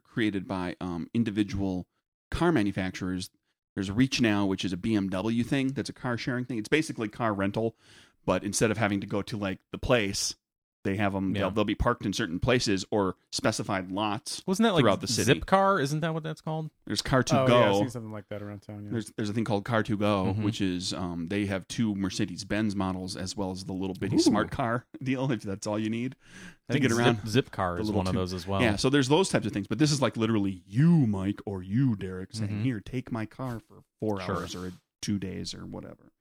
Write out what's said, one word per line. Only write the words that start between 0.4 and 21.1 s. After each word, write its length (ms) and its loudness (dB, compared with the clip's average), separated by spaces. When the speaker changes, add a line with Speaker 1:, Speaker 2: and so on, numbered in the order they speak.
Speaker 1:
by, 320 -4
um, 340 -6
individual 720 0
car 220 2
manufacturers. 760 -2
There's 160 -4
Reach 300 2
Now, 260 4
which 180 -2
is 80 0
a 40 -4
B 180 0
M 160 2
W 340 0
thing. 240 0
That's 220 -4
a 40 -10
car 220 -4
sharing 280 -4
thing. 140 -6
It's 100 -6
basically 400 0
car 260 0
rental, 420 0
but 180 2
instead 280 2
of 80 0
having 240 2
to 40 -8
go 160 -2
to, 140 -8
like, 240 -4
the 80 -10
place, 560 0
they 120 0
have 200 0
'em, 180 0
Speaker 2:
Yeah. 80 0
Speaker 1:
they'll, 80 0
they'll 140 2
be 100 0
parked 320 0
in 60 0
certain 260 -2
places 540 2
or 240 2
specified 580 -2
lots 560 -4
Speaker 2:
Wasn't 180 2
that, 80 4
like, 100 4
Speaker 1:
throughout 180 6
the 80 -6
city. 160 2
Speaker 2:
Zip 100 -4
Car? 360 4
Isn't 200 0
that 140 -2
what 80 -6
that's 180 -10
called? 300 -6
Speaker 1:
There's 160 -2
Car 220 4
to 180 4
Speaker 3:
Oh, 60 4
Speaker 1:
Go. 120 8
Speaker 3:
yeah, 100 6
I've 60 4
seen 140 2
something 220 -10
like 160 -12
that 120 -10
around 220 -10
town, 220 -12
yeah. 80 -8
Speaker 1:
There's, 240 -4
there's 120 0
a 40 -2
thing 120 2
called 200 0
Car 180 2
to 140 0
Go, 300 2
Speaker 2:
Mm-hmm. 180 0
Speaker 1:
which 160 0
is, 340 -2
um, 320 -4